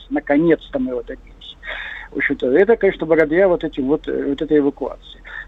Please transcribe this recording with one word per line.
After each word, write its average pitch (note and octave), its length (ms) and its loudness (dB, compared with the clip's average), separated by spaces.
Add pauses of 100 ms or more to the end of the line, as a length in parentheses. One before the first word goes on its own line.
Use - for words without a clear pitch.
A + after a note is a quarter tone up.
Наконец-то D#3+ 720 0
мы B2+ 120 -4
его A#2+ 120 -6
добились. - 540 -18 (540)
В - 60 -8
общем-то, C3 340 -2
это, G3 240 6
конечно, F#3+ 300 0
благодаря D#3+ 420 4
вот F3 160 0
этим D3 240 -4
вот, D#3 200 -2
э, C3+ 220 -4
вот C#3+ 120 -4
этой D3+ 160 2
эвакуации. - 640 -4 (260)